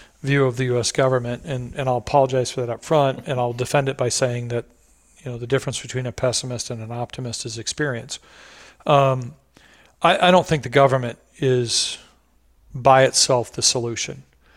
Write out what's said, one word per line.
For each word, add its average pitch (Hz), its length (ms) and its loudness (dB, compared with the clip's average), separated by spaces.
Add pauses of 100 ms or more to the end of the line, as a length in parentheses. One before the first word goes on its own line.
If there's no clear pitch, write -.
(220)
view 139 240 2
of 120 120 -2
the 131 80 0
U 123 140 0
S 113 120 -2
government, 123 520 0
and, 127 300 -8
and 131 160 -4
I'll 123 80 2
apologize 131 540 2
for 131 100 -6
that 117 80 -6
up 113 160 -10
front, 139 420 0
and 131 120 -4
I'll 120 120 0
defend 131 380 -2
it 131 80 -4
by 123 120 0
saying 120 400 -2
that, 120 160 -4 (600)
you 127 60 -8
know, 120 60 -10
the 117 100 -10
difference 131 340 -2
between 127 240 -8
a 120 60 -8
pessimist 123 580 -4
and 117 120 -10
an 113 100 -12
optimist 120 540 -10
is 113 120 -10
experience. 117 600 -6 (680)
Um, 135 500 2 (640)
I, 180 260 4
I 180 40 8
don't 180 140 6
think 151 180 0
the 127 60 -10
government 127 480 4 (200)
is 123 600 0 (800)
by 131 280 6
itself 123 500 2
the 123 80 -10
solution. 117 600 -4 (340)